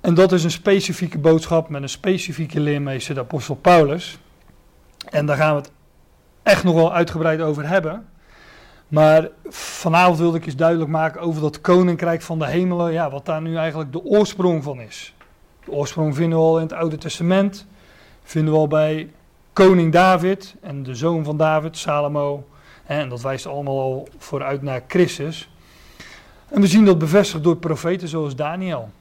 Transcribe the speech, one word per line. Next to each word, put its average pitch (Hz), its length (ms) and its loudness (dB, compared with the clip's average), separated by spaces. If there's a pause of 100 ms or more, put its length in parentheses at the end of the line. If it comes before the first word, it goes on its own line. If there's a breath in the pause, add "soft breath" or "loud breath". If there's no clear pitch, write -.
En 170 140 2
dat 180 180 6
is 175 120 2
een 170 60 0
specifieke 185 680 -2
boodschap 160 500 2
met 143 140 -10
een 139 60 -10
specifieke 165 720 -4
leermeester, 143 540 -4
de 131 60 -6
apostel 131 340 -6
Paulus. 165 640 2 (920)
En 151 160 -2
daar 147 100 0
gaan 156 180 2
we 143 60 -2
het 139 100 -16 (720)
echt 196 220 4
nog 180 100 4
wel 165 180 4
uitgebreid 160 480 0
over 151 280 -4
hebben. 180 400 -2 (800 soft breath)
Maar 156 400 6 (200)
vanavond 175 720 0
wilde 170 200 2
ik 160 80 -8
eens 139 100 -10
duidelijk 165 340 2
maken 160 300 -2
over 165 200 -4
dat 151 200 -4
koninkrijk 170 600 2
van 165 160 -8
de 156 80 -4
hemelen, 175 460 -2
ja, 160 180 -2
wat 139 160 -12
daar 156 160 -6
nu 165 140 -6
eigenlijk 160 360 -6
de 165 120 -10
oorsprong 190 580 0
van 135 180 -10
is. - 340 -20 (500)
De - 60 -16
oorsprong 147 440 -2
vinden 165 240 0
we 160 60 4
al 160 120 4
in 160 60 0
het 160 100 -6
Oude 165 260 -6
Testament. 190 680 -2 (560 soft breath)
Vinden 156 300 -2
we 156 60 4
al 156 100 2
bij 156 420 -2 (420)
koning 180 400 6
David 185 680 2
en 139 220 -12
de 127 120 -10
zoon 160 300 -2
van 151 120 -4
David, 156 400 0
Salomo. 147 680 -4 (400 soft breath)
En 143 220 -4
dat 123 140 -12
wijst 135 240 -6
allemaal 143 340 -6
al 131 280 -4 (100)
vooruit 139 440 -6
naar 131 260 -6
Christus. 165 600 -2 (1000 loud breath)
En 240 120 0
we 196 60 6
zien 202 180 6
dat 190 140 6
bevestigd 160 460 0
door 170 120 4
profeten 170 520 -4
zoals 147 280 -6
Daniel. 151 540 -6 (100)